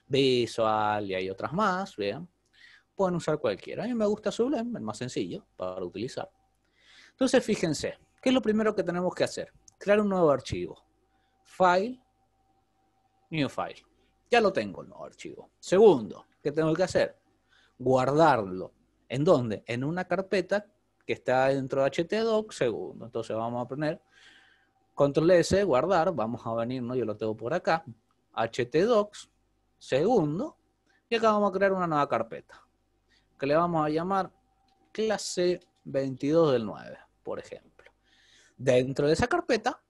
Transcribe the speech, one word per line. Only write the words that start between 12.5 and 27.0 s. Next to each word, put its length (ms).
new 200
file. 360
Ya 120
lo 100
tengo 300
el 80
nuevo 160
archivo. 540
Segundo, 640
¿qué 80
tengo 220
que 100
hacer? 340
Guardarlo. 960
¿En 160
dónde? 420
En 180
una 220
carpeta 640
que 80
está 340
dentro 340
de 60
H 180
T 140
docs, 360
segundo. 500
Entonces 300
vamos 300
a 20
poner 340
control 380
S, 320
guardar, 500
vamos 320
a 100
venir, 280
¿no? 100
Yo 120